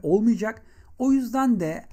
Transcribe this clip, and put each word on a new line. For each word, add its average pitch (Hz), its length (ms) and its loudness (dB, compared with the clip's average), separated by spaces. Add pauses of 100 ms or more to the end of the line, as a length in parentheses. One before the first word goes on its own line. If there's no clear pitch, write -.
olmayacak. 214 580 0 (380)
O 262 120 2
yüzden 254 480 0
de 165 340 -4